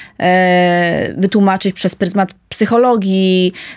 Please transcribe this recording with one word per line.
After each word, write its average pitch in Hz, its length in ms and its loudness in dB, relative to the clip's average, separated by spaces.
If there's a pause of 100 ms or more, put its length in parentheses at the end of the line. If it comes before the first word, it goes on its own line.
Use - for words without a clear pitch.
(200)
e, 180 960 2
wytłumaczyć 196 580 0
przez - 200 -4
pryzmat 190 340 -2 (200)
psychologii. 190 1040 0 (240)